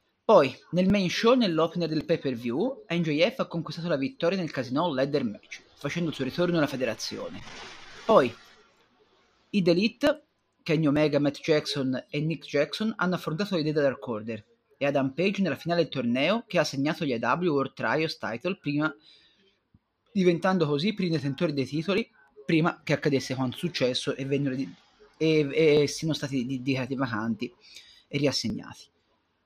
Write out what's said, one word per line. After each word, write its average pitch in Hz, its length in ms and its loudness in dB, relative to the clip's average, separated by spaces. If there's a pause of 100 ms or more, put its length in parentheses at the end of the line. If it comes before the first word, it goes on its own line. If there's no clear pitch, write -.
(240)
Poi, 156 320 6 (140)
nel 185 180 2
main 196 220 2
show, 233 240 4
nell'opener 165 540 0
del 156 160 -2
pay-per-view, 139 840 -2
N 170 140 0
J 160 320 2
F - 60 -8
ha 180 60 -2
conquistato 165 420 -8
la 156 80 2
vittoria 139 420 -2
nel 160 140 -4
Casino 139 420 -2
Ladder 143 300 0
Match, - 380 -8 (120)
facendo 160 360 -4
il - 40 -6
suo 135 100 -4
ritorno 175 320 0
alla 143 120 2
federazione. 107 720 -6 (640)
Poi, 151 280 6 (1160)
Id 180 180 2
Elite, 226 560 2 (380)
Kenny 160 240 2
Omega, 147 320 4
Matt 143 220 0
Jackson 143 680 0
e 147 120 -4
Nick 160 260 -4
Jackson 185 500 -2
hanno 180 200 0
affrontato 180 400 -4
i 151 80 0
The 151 80 0
Dark 139 340 0
Order 107 380 -6 (340)
e 135 80 0
Adam 139 240 2
Page 196 320 0
nella 147 140 0
finale 170 260 0
del - 80 0
torneo, 139 560 0
che 175 120 -2
ha 151 60 4
segnato 147 400 -2
gli 135 80 0
A 117 240 0
W 175 120 0
World 139 260 0
Trios 139 420 -2
Title 113 400 -6
prima, 151 380 -2 (1160)
diventando 180 540 2
così 147 220 0
i 214 60 -2
primi 185 160 -2
detentori 147 420 -2
dei 135 140 -2
titoli 185 420 -4 (380)
prima 165 360 2
che 156 100 0
accadesse 135 420 0
quanto 127 220 -4
successo 127 580 -2
e 135 100 -8
vennero 135 300 -2
di-, 135 200 -6 (420)
e, 151 640 4
e 143 60 2
siano 160 260 -4
stati 131 320 -4
di-, 127 160 -6
dichiarati 131 320 -2
vacanti 117 600 -4 (540)
e 143 100 -4
riassegnati. - 720 -4 (560)